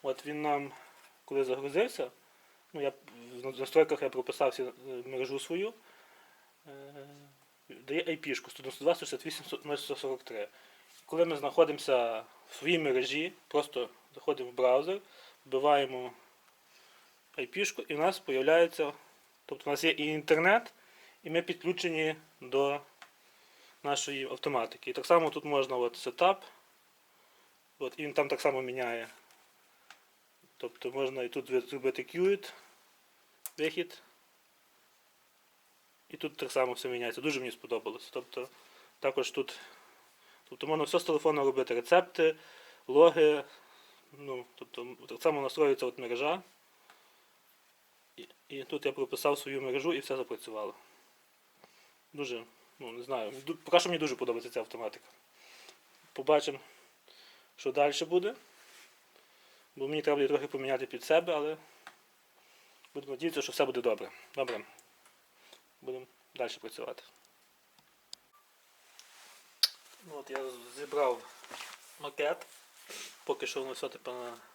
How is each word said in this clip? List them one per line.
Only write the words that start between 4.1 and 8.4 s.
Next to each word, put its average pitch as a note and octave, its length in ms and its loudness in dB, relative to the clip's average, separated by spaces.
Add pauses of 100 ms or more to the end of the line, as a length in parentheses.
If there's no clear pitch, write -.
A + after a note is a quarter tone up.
всі, B2+ 140 -4
е, B2+ 80 -4 (340)
мережу C3 340 -4
свою, F#3+ 340 -4 (920)
е, C#3 400 -18 (640)
дає C3 380 -4
ай D#3+ 100 -4
пі-шку C#3+ 320 -6